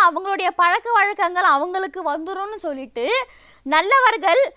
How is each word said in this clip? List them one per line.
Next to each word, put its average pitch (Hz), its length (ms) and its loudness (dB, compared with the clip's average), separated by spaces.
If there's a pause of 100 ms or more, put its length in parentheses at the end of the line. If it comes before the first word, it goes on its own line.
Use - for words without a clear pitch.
(100)
அவங்களுடைய 381 460 -4
பழக்க 392 360 2
வழக்கங்கள் 392 500 0
அவங்களுக்கு 349 760 -2
வந்துரும்னு 381 360 -8
சொல்லிட்டு, 294 720 -6 (360)
நல்லவர்கள் 440 960 2